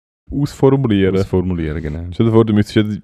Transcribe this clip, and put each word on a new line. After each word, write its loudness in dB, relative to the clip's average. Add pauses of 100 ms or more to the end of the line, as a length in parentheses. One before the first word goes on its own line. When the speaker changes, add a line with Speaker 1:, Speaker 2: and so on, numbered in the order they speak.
(320)
Speaker 1:
ausformulieren. 0
Speaker 2:
Ausformulieren, -2
genau. -8
Speaker 1:
Stell 0
dir 0
vor, 6
du 0
müsstest 0
jede, 0